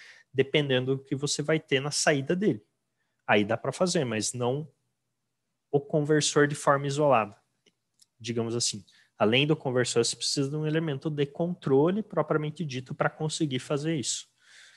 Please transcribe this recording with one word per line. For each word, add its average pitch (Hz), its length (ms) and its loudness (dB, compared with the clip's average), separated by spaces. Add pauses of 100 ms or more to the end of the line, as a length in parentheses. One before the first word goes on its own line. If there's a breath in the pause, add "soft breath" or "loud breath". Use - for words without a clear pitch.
(320 loud breath)
dependendo 135 640 2
do 135 80 -6
que - 120 -6
você 143 260 -4
vai 156 180 0
ter 135 200 0
na 143 100 -4
saída 147 460 0
dele. 185 280 0 (640)
Aí 107 180 4
dá 113 140 0
pra 135 140 -6
fazer, 180 340 0
mas 110 280 -4
não 127 380 -4 (1000)
o 147 80 2
conversor 147 680 4
de 147 60 -6
forma 143 320 2
isolada, 135 500 2 (840)
digamos 113 360 -4
assim. 113 300 -4 (320 soft breath)
Além 120 280 4
do 156 80 2
conversor, 123 520 0
você - 100 -4
precisa - 340 -4
de 147 60 -8
um 156 100 -4
elemento 156 440 -4
de 147 160 -2
controle 170 760 0
propriamente 156 640 -4
dito 131 320 -8
pra 151 140 0
conseguir 151 500 -4
fazer 156 380 -4
isso. - 320 -8 (460 soft breath)